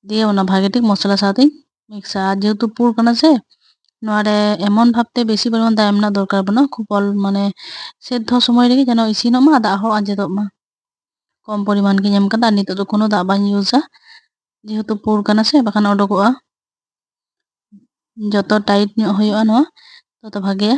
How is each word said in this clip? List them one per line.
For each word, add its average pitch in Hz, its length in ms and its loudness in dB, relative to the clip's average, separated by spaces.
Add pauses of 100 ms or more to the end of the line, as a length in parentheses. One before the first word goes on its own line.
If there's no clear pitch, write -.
ᱫᱤᱭᱮ 214 200 -2
ᱚᱱᱟ 202 200 0
ᱵᱷᱟᱜᱮ 190 240 0
ᱴᱷᱤᱠ 240 160 0
ᱢᱚᱥᱞᱟ 202 320 0
ᱥᱟᱶᱛᱮᱧ 202 340 2 (400)
ᱢᱤᱠᱥᱟ। 208 320 -12
ᱟᱨ 196 140 -2
ᱡᱮᱦᱮᱛᱩ 208 320 -2
ᱯᱩᱨ 240 220 0
ᱠᱟᱱᱟ 233 240 0
ᱥᱮ, 302 160 4 (720)
ᱱᱚᱣᱟ 214 200 -2
ᱨᱮ 208 140 0 (200)
ᱮᱢᱚᱱ 208 340 2
ᱵᱷᱟᱵᱛᱮ 233 320 -2
ᱵᱮᱥᱤ 220 240 -2
ᱯᱚᱨᱤᱢᱟᱱ 226 300 0
ᱫᱟᱜ 208 120 2
ᱮᱢ 208 80 2
ᱨᱮᱱᱟᱜ 208 180 0
ᱫᱚᱨᱠᱟর 196 280 -2
ᱵᱟᱹᱱᱩᱜᱼᱟ। 226 280 0
ᱠᱷᱩᱵ 220 180 -10
ᱚᱞ-, 202 260 -2
ᱢᱟᱱᱮ 196 300 -2 (520)
ᱥᱮদ্ধᱚ 240 400 -6
ᱥᱚᱢᱚᱭ 247 300 2
ᱨᱮᱜᱮ 254 180 2
ᱡᱮᱱᱚ 233 220 0
ᱤᱥᱤᱱᱚᱜ 240 360 0
ᱢᱟ, 302 180 6
ᱫᱟᱜ 202 180 -2
ᱦᱚᱸ 220 140 -2
ᱟᱸᱡᱮᱫᱚᱜ 202 380 -4
ᱢᱟ। 202 140 -4 (1040)
ᱠᱚᱢ 208 140 -6
ᱯᱚᱨᱤᱢᱟᱱ 196 360 0
ᱜᱤᱧ 202 180 0
ᱮᱢ 202 120 2
ᱠᱟᱫᱟ। 226 180 0
ᱟᱨ 214 80 2
ᱱᱤᱛᱚᱜ 196 220 -2
ᱫᱚ 196 100 -4
ᱠᱳᱱᱳ 214 200 -2
ᱫᱟᱜ 196 200 -2
ᱵᱟᱹᱧ 196 180 0
ᱤᱭᱩᱡᱟ, 202 360 0 (840)
ᱡᱮᱦᱮᱛᱩ 214 320 -6
ᱯᱩᱨ 214 240 -2
ᱠᱟᱱᱟ 214 240 2
ᱥᱮ, - 140 0
ᱵᱟᱠᱷᱟᱱ 214 280 0
ᱚᱰᱚᱠᱚᱜᱼᱟ। 202 420 2 (1900)
ᱡᱚᱛᱚ 208 420 -2
ᱴᱟᱭᱤᱴ 208 320 0
ᱧᱚᱜ 220 240 -2
ᱦᱩᱭᱩᱜᱼᱟ 214 280 0
ᱱᱚᱣᱟ, 220 200 2 (540)
ᱛᱚᱛᱚ 208 240 -12
ᱵᱷᱟᱜᱮᱭᱟ। 196 380 -2